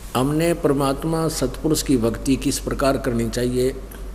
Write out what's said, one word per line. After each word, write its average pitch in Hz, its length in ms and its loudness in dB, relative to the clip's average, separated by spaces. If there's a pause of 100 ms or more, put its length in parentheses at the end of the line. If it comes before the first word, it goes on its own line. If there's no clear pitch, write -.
(160)
हमने 151 380 2
परमात्मा 151 760 0
सतपुरुष 151 560 0
की 139 140 4
भक्ति 117 380 0
किस 131 240 -2
प्रकार 135 380 0
करनी 117 320 -2
चाहिए, 123 400 0 (460)